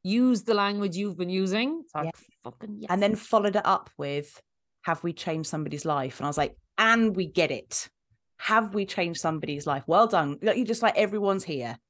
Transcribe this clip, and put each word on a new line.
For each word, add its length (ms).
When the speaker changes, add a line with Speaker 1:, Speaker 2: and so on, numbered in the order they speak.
Speaker 1:
use 420
the 100
language 420
you've 220
been 100
using, 560
it's 100
like, 120
Speaker 2:
Yeah. 40
Speaker 1:
"Fucking 360
yes." 100
Speaker 2:
And 120
then 120
followed 420
it 100
up 320
with, 420
"Have 200
we 100
changed 380
somebody's 340
life?" 340
And 60
I 40
was 100
like, 180
"And 360
we 120
get 240
it. 400
Have 360
we 120
changed 340
somebody's 460
life? 200
Well 200
done." 340
Like, 160
you 80
just, 180
like, 140
everyone's 480
here. 340